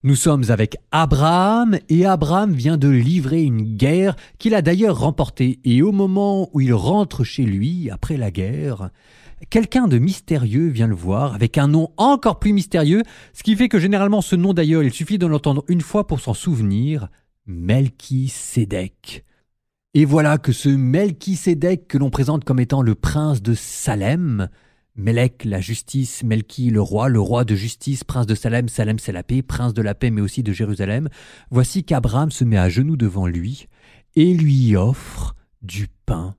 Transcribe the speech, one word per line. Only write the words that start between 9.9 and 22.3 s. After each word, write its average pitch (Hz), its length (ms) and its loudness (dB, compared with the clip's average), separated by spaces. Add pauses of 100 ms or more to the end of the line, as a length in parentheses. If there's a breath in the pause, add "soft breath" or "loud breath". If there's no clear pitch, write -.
mystérieux 143 680 0
vient 117 180 0
le 107 80 0
voir 98 400 -2
avec 110 240 0
un 143 80 4
nom 160 300 2
encore 233 420 2
plus 208 140 0
mystérieux, 180 500 2 (300 loud breath)
ce - 100 -20
qui 214 140 2
fait 240 120 2
que 196 120 2
généralement 202 400 2
ce 185 160 0
nom 185 180 2
d'ailleurs, 160 300 2
il 127 80 2
suffit 196 260 -4
de 175 80 0
l'entendre 147 400 0
une 175 140 0
fois 208 260 -2
pour 147 140 -4
s'en 113 140 -6
souvenir, 117 720 -2 (380)
Melchisédek. 104 1800 -4 (680)
Et 147 100 6
voilà 151 340 2
que - 140 -2
ce - 160 -2
Melchisédek 170 1200 0
que 143 100 -2
l'on 139 120 0
présente 139 340 -2